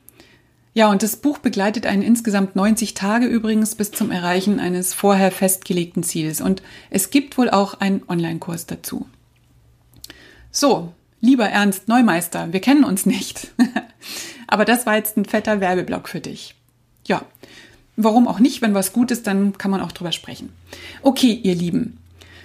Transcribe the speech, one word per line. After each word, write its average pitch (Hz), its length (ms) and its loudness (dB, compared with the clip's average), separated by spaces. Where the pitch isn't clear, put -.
Ja, 220 140 4
und 202 140 2
das 214 120 -2
Buch 294 220 -2
begleitet 208 480 -2
einen 196 160 2
insgesamt 202 560 0
neunzig 208 380 0
Tage 226 320 0
übrigens 220 480 0
bis 202 160 -4
zum - 200 -4
Erreichen 180 480 0
eines 180 340 -2
vorher 196 380 4
festgelegten 180 720 -2
Ziels. 156 380 -4
Und 190 200 0
es - 220 -2
gibt 277 260 0
wohl 240 120 4
auch 196 260 2
einen 196 340 -2
Online-Kurs 165 560 -4
dazu. - 420 -10
So, 170 400 0
lieber 240 260 4
Ernst 202 400 0
Neumeister, 175 640 2
wir 190 80 -2
kennen 277 240 4
uns - 220 -2
nicht. - 520 -4
<laughs> - 920 -6
Aber 202 180 2
das 240 200 2
war 214 120 2
jetzt 214 180 -4
ein 202 80 2
fetter 214 380 -2
Werbeblock 180 480 -2
für 170 100 -10
dich. - 360 -14
Ja, - 160 -2
warum 220 320 4
auch - 120 -2
nicht? 262 220 2
Wenn 214 120 2
was 196 180 0
gut 247 200 0
ist, 233 160 -6
dann 196 300 0
kann 196 140 -4
man 190 80 0
auch 170 140 -8
drüber 175 180 -10
sprechen. - 400 -10
Okay, 254 400 4
ihr 185 140 0
Lieben, - 440 -4